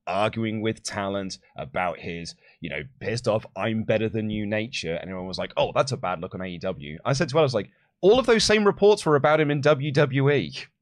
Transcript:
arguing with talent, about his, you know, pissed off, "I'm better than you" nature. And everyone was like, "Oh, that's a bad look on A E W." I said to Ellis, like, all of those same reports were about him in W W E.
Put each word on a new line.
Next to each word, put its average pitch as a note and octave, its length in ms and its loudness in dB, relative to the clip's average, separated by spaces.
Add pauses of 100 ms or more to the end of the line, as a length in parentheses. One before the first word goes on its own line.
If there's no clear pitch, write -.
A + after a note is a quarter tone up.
arguing G#2+ 560 -2
with A2 220 -2
talent, G2 540 -4 (180)
about E2+ 440 -4
his, E2+ 360 -10 (260)
you E2+ 80 -8
know, D2 120 -8 (180)
pissed A2+ 280 -4
off, A2 180 0 (100)
"I'm A2 280 -2
better A2 260 0
than G#2+ 200 -4
you" G#2+ 160 -4
nature. G#2+ 500 -4
And - 140 -8
everyone F#2 180 -8
was F#2 120 -10
like, F#2 180 -8
"Oh, C3+ 160 0
that's C3+ 180 0
a A2+ 60 -6
bad F2+ 240 -4
look F#2 140 -10
on F#2 60 -8
A F#2 40 -8
E F2+ 140 -10
W." D#2 440 -8
I C3 100 0
said C#3 160 -2
to C3+ 100 0
Ellis, C#3 160 4
like, G2+ 160 -4 (300)
all G#3+ 180 6
of B3+ 80 0
those A3+ 160 4
same G#3+ 200 4
reports G3+ 420 4
were D#3 100 4
about D3+ 240 4
him D3 100 4
in D3+ 120 0
W D3 300 2
W C#3 380 4
E. F#2+ 240 2 (280)